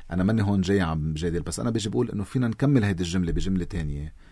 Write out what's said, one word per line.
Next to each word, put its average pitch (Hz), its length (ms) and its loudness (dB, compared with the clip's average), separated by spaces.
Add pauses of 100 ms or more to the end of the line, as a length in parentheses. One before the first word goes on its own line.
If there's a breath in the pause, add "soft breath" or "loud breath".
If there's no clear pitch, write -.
(100)
أنا 90 140 0
ماني 110 180 2
هون 101 180 2
جاي 98 200 2
عم 80 340 0
جادل، 85 280 -2
بس - 180 -6
أنا 120 100 -2
بيجي 110 180 -2
بقول 117 220 0
إنه 101 140 -4
فينا 127 240 0
نكمل 131 360 4
هيدي 95 180 0
الجملة 87 300 0
بجملة 85 320 0
تانية، 76 500 -6 (180 soft breath)